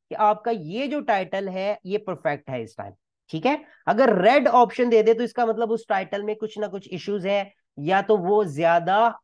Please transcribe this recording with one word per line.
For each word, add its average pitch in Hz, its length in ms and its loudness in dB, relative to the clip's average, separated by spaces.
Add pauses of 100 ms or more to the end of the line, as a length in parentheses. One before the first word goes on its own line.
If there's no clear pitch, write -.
कि - 80 -12
आपका 214 340 0
ये 214 380 -6
जो 294 140 -4
टाइटल 196 460 -2
है 190 380 -6
ये 196 120 -4
परफेक्ट 156 520 -6
है 123 120 -6
इस 107 160 -14
टाइम, 101 140 -16 (380)
ठीक 160 160 -6
है। 294 120 2 (280)
अगर 240 340 4
रेड 247 280 4
ऑप्शन 240 420 4
दे 226 120 4
दे 220 120 4
तो 233 100 -2
इसका 233 220 -2
मतलब 220 240 -2
उस 220 180 -4
टाइटल 202 340 -4
में 214 140 -6
कुछ 214 220 -10
ना 208 100 -4
कुछ 190 200 -12
इश्यूज 190 380 -6
है, 196 260 -2 (260)
या 185 240 0
तो 214 160 2
वो 202 280 2
ज्यादा 170 760 2